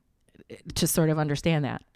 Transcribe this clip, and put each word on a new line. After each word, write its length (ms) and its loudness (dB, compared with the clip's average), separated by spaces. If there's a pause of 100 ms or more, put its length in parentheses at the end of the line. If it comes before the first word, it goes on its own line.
(720)
to 140 0
sort 240 2
of 80 0
understand 460 0
that. 180 -8 (120)